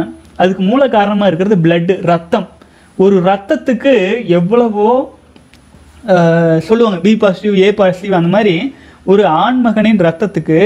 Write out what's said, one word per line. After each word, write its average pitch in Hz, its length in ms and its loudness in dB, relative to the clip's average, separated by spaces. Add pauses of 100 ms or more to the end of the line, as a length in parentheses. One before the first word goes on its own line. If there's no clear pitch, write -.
(380)
அதுக்கு 190 260 -2
மூல 240 240 0
காரணமா 208 400 0
இருக்கிறது 185 300 0
blood, 170 440 0
ரத்தம். 175 460 -2 (500)
ஒரு 196 240 2
ரத்தத்துக்கு 226 720 -2 (340)
எவ்வளவோ, 208 640 0 (1160)
அஹ், 165 520 2
சொல்லுவாங்க 214 400 0
பி 208 180 2
positive, 202 400 -2
ஏ 190 160 2
positive, 190 400 -2
அந்த 170 160 0
மாதிரி 202 260 0 (500)
ஒரு 202 180 2 (140)
ஆண்மகனின் 220 640 0
ரத்தத்துக்கு 165 640 -2